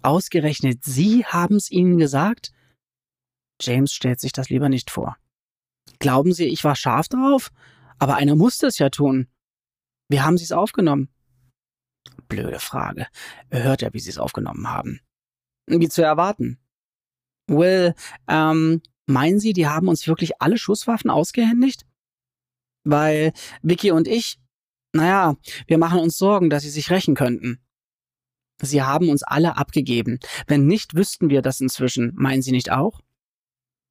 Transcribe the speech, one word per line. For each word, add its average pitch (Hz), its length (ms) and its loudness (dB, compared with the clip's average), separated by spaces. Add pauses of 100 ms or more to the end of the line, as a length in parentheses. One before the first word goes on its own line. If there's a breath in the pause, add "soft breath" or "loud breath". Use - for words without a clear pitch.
„Ausgerechnet 143 840 0
Sie 202 400 2
haben's 175 440 0
ihnen 180 280 4
gesagt?“ 156 560 0 (1080)
James 131 300 0
stellt - 300 -4
sich 131 100 -6
das - 180 -6
lieber 135 200 0
nicht 131 200 -2
vor. - 280 -8 (800)
„Glauben 143 320 2
Sie, 170 140 -2
ich 151 180 -4
war 143 140 2
scharf 131 320 -2
drauf? 262 420 0 (460 soft breath)
Aber 135 180 0
einer 143 200 2
musste 240 320 2
es - 100 -2
ja 139 120 2
tun. 135 380 -2 (800)
Wie 143 140 0
haben 160 160 2
Sie's 170 160 -4
aufgenommen?“ 156 560 0 (1200)
Blöde 117 320 -8
Frage. - 460 -8 (420 loud breath)
Er 120 140 -2
hört 135 180 0
ja, - 120 -6
wie - 60 -8
Sie's - 180 -12
aufgenommen - 520 -6
haben. - 320 -8 (640)
„Wie 165 220 2
zu 170 120 -2
erwarten.“ 156 580 0 (880)
„Will, 175 460 4 (340 loud breath)
ähm, 160 540 2 (240)
meinen 151 340 2
Sie, 214 120 0
die 170 160 0
haben 156 220 0
uns 160 180 -2
wirklich 160 340 -2
alle 220 160 0
Schusswaffen - 520 -4
ausgehändigt? 233 760 0 (1000)
Weil 156 480 2 (280 loud breath)
Vicky 180 300 2
und 160 160 2
ich, - 320 -4 (540)
naja, 170 420 2 (320 loud breath)
wir 165 100 4
machen 165 220 4
uns 165 180 0
Sorgen, 190 320 4
dass 147 140 0
sie 151 60 -12
sich 147 200 -8
rächen 175 260 2
könnten.“ 123 440 -4 (1040)
„Sie 143 200 0
haben 151 280 0
uns 143 140 0
alle 160 340 0
abgegeben. 123 600 -2 (280 loud breath)
Wenn 143 180 4
nicht, 180 300 0
wüssten 170 340 0
wir 139 120 2
das 135 200 -4
inzwischen. 127 540 -2
Meinen 131 260 0
Sie 127 100 -2
nicht 123 200 0
auch?“ 151 280 -2 (920)